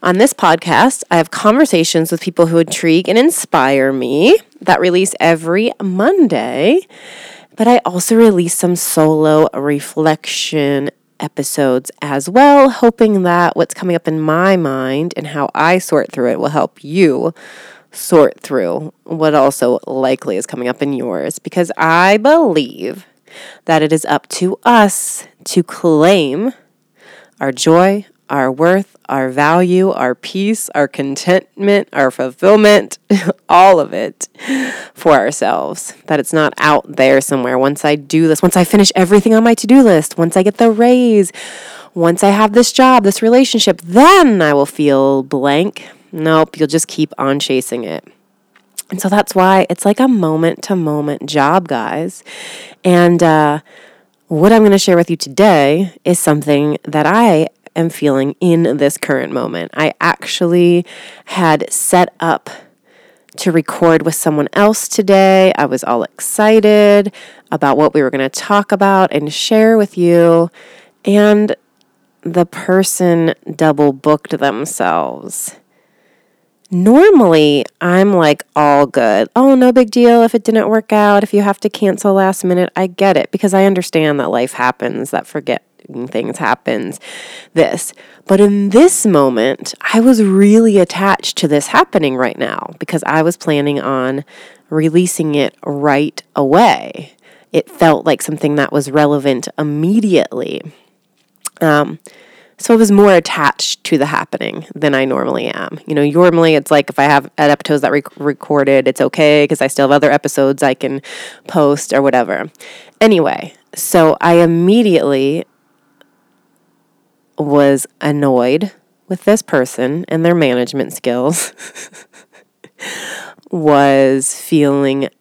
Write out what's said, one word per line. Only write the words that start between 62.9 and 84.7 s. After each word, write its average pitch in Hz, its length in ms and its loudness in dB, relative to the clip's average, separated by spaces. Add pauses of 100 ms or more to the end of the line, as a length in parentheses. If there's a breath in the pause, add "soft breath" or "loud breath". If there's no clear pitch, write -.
to - 120 -2
record 165 520 0
with 160 120 -4
someone 151 380 -4
else 214 340 0
today. 190 720 2
I 143 100 -2
was 127 160 -4
all 117 220 -2
excited 208 1080 2 (380 loud breath)
about 139 260 0
what 147 160 2
we 151 100 0
were 131 80 0
gonna 135 180 -4
talk 202 420 -2
about 196 420 2
and 151 200 -4
share 220 440 2
with 202 220 -2
you. 170 520 2 (540 soft breath)
And 208 520 2 (640)
the 170 240 -2
person 180 880 -2 (220)
double 147 360 2
booked 151 460 -2
themselves. 92 1200 -6 (1120)
Normally, 185 920 4 (160)
I'm, 185 340 2
like, 151 280 2 (140)
all 143 300 4
good. 110 500 0
"Oh, 269 180 4
no 254 160 4
big 240 200 2
deal 233 320 4
if 226 120 0
it 226 80 0
didn't 220 260 0
work 220 240 -2
out, 208 300 4
if 208 100 -6
you 202 100 2
have 196 180 -2
to 214 80 -4
cancel 202 460 -2
last 190 280 0
minute, 180 320 -2
I 185 140 -2
get 185 280 0
it," - 140 -2
because 196 240 -2
I 190 100 4
understand 170 540 0
that 123 120 -4
life 123 240 -4
happens, 120 560 -6